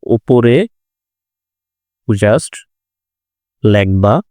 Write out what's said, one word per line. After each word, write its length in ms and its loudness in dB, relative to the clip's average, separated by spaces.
উপরে 520 0
just 460 0
লেখবা 500 2